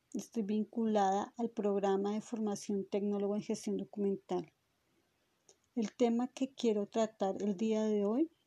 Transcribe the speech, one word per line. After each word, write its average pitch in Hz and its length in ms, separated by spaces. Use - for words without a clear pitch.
estoy 226 320
vinculada 208 920
al 233 140
programa 196 640
de 214 80
formación 208 640
tecnólogo 202 500
en 208 80
gestión 208 340
documental. 190 760
El 214 180
tema 240 360
que - 260
quiero 208 320
tratar 208 560
el 202 140
día 220 260
de 214 220
hoy 247 260